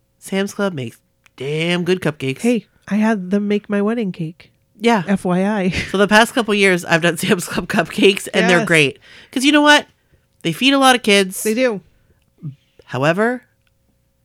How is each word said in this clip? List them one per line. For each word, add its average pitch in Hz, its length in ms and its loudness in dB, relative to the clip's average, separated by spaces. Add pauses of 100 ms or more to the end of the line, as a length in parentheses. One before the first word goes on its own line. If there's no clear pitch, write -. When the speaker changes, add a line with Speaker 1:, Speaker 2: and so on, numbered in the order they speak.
(180)
Speaker 1:
Sam's 196 360 -4
Club 202 180 -2
makes 127 300 -10 (340)
damn 160 480 -4
good 180 160 0
cupcakes." 135 400 -4
Speaker 2:
Hey, 233 280 0 (200)
I 196 80 -4
had 214 360 0
them 202 180 0
make 208 200 -4
my 202 120 -2
wedding 208 320 -4
cake. - 400 -12 (260)
Speaker 1:
Yeah. 220 260 2
Speaker 2:
F 196 200 -2
Y 180 200 0
I. 196 240 -2
<laughs> - 220 -6
Speaker 1:
So 190 60 -2
the 202 100 4
past 214 260 4
couple 220 200 -2
years, 190 320 2
I've 165 160 0
done 165 160 0
<laughs> - 60 -8
Sam's 185 260 -2
Club 180 180 -6
cupcakes, 202 680 0
and 185 160 2
they're 175 100 4
Speaker 2:
Yes. - 80 -2
Speaker 1:
great. 151 320 2 (340)
'Cause 254 100 -2
you 285 80 2
know 294 100 4
what? 294 240 6 (580)
They 165 100 -2
feed 262 200 2
a 277 60 4
lot 262 160 4
of 247 80 -6
kids. 202 400 0
Speaker 2:
They 220 100 -2
do. 226 280 -2 (1040)
Speaker 1:
However, 185 580 -2 (800)